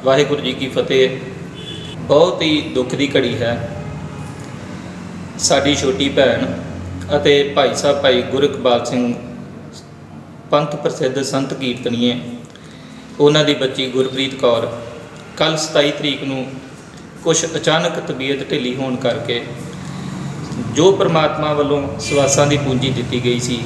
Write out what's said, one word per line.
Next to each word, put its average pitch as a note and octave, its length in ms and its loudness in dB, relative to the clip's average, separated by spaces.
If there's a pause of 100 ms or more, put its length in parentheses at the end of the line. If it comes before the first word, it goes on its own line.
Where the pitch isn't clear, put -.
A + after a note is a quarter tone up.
ਵਾਹਿਗੁਰੂ C3+ 380 4
ਜੀ B2 120 -2
ਕੀ C3 160 -4
ਫਤਿਹ। C3 480 2 (880)
ਬਹੁਤ E3+ 340 6
ਹੀ D#3 200 2 (140)
ਦੁੱਖ B2+ 200 0
ਦੀ C#3 200 0
ਘੜੀ B2 220 4
ਹੈ। A#2 160 0 (1900)
ਸਾਡੀ C#3+ 360 4
ਛੋਟੀ C#3 340 0
ਭੈਣ B2 360 4 (720)
ਅਤੇ C#3+ 160 4 (240)
ਭਾਈ C3 200 4
ਸਾਹਿਬ C#3+ 260 2
ਭਾਈ B2+ 200 4
ਗੁਰ B2+ 220 0
ਇਕਬਾਲ B2 420 2
ਸਿੰਘ B2 280 0 (1400)
ਪੰਥ D3 240 2
ਪ੍ਰਸਿੱਧ C3+ 460 -2
ਸੰਤ C3+ 320 -2
ਕੀਰਤਨੀਏ, A#2+ 640 0 (1000)
ਉਹਨਾਂ D3 260 8
ਦੀ C#3+ 80 4
ਬੱਚੀ C3 380 -2
ਗੁਰਪ੍ਰੀਤ C3 500 0
ਕੌਰ A#2 260 4 (720)
ਕੱਲ੍ਹ D#3 200 2
ਸਤਾਈ D3 340 2
ਤਰੀਕ C#3 320 -2
ਨੂੰ C3 220 -4 (760)
ਕੁਛ E3 220 2 (100)
ਅਚਾਨਕ E3 520 2
ਤਬੀਅਤ C3+ 440 -4
ਢਿੱਲੀ B2 240 -2
ਹੋਣ C3 200 -2
ਕਰਕੇ A#2+ 460 -2 (1300)
ਜੋ F3+ 180 6
ਪ੍ਰਮਾਤਮਾ D#3 600 2
ਵੱਲੋਂ C#3+ 280 2 (180)
ਸਵਾਸਾਂ C#3+ 480 4
ਦੀ C#3+ 100 4
ਪੂੰਜੀ C3 320 0
ਦਿੱਤੀ B2 340 -2
ਗਈ B2 160 2
ਸੀ A#2+ 260 -2